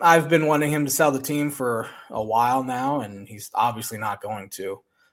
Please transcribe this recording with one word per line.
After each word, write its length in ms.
I've 260
been 200
wanting 240
him 140
to 60
sell 200
the 100
team 300
for 360
a 120
while 420
now, 380
and 260
he's 260
obviously 460
not 220
going 300
to. 300